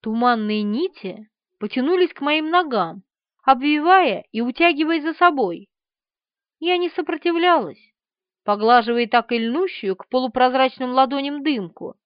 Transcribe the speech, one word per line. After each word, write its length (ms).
Туманные 600
нити 640
потянулись 540
к 80
моим 300
ногам, 520
обвивая 920
и 80
утягивая 600
за 140
собой. 540
Я 180
не 140
сопротивлялась, 920
поглаживая 640
так 260
и 60
льнущую 580
к 120
полупрозрачным 840
ладоням 520
дымку 640